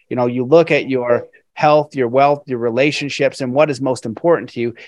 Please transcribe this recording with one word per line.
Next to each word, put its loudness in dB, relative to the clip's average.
You -8
know, 0
you -2
look 4
at 0
your -2
health, 2
your 0
wealth, 2
your -6
relationships, -2
and -6
what 2
is -6
most -4
important -2
to -10
you, -4